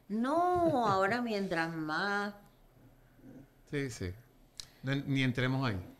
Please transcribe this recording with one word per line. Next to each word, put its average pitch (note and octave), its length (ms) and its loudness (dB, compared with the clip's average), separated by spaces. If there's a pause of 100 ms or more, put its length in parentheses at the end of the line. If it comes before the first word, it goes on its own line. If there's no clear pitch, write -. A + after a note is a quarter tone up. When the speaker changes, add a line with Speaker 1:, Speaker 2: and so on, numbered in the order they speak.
Speaker 1:
No, D#4 760 2
ahora G3 340 2
mientras F#3 520 -2
más G3 600 -2 (1400)
Speaker 2:
Sí, C#3 180 -4
sí. F#2 240 -8 (720)
No, C3+ 120 0
ni C#3 280 0
entremos C3 440 2
ahí. G#2 100 -2 (220)